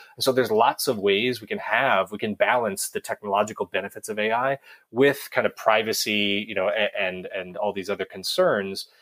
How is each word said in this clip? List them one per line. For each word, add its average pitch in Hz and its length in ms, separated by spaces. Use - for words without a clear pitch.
And - 80
so 135 80
there's 123 180
lots 113 380
of 123 100
ways 104 420
we 110 60
can 104 140
have, 110 520
we 104 60
can 110 160
balance 107 560
the 104 120
technological 104 680
benefits 98 420
of 104 80
A 107 140
I 131 260
with 139 400
kind 117 160
of - 100
privacy, 107 920
you 107 80
know, 95 140
a-, 104 200
and, 92 280
and 92 300
all 104 160
these 98 180
other 95 140
concerns. 98 840